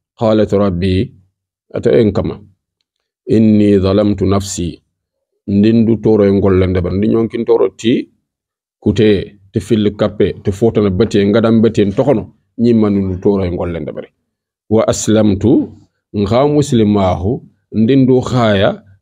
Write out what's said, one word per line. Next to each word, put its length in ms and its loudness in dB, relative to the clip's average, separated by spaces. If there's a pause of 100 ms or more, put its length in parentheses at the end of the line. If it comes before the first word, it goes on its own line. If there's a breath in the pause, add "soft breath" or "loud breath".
(200)
Qalat 340 2
rabbi, 580 -2 (600)
ata 160 -2 (100)
en 120 2
kama. 280 -4 (880)
Inni 520 4
zalamtu 460 0
nafsi. 560 -4 (680)
Ndindu 540 2
toro 240 2
en 140 2
gollande 420 0
ban. 160 -4
Ndi 100 -2
nyonkin 380 -2
toro 240 2
ti, 400 -2 (680)
kute, 600 0 (120)
ti 80 -6
fil 360 -2
kappe, 380 -2 (100)
ti 80 -2
fotana 380 0
bete, 360 0
ngadam 360 2
bete, 300 2
tokono, 320 0 (340)
nyimma 320 2
nundu 320 -2
toro 220 0
en 120 -4
gollande 360 -8
bare. 180 -14 (600)
Wa 180 0
aslamtu, 880 0 (420)
nga 320 0
muslimahu, 960 0 (300)
ndindu 500 2
khaya, 640 0 (180)